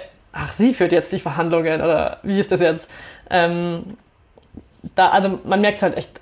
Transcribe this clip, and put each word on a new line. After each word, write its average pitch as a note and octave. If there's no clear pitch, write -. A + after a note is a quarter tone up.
ach, D3
sie A#3+
führt F3
jetzt E3+
die F#3+
Verhandlungen D#3+
oder D3+
wie G3
ist G3+
das F3+
jetzt?“ E3
Ähm, F3
da, F#3
also F#3+
man F#3+
merkt's G#3
halt F#3
echt, -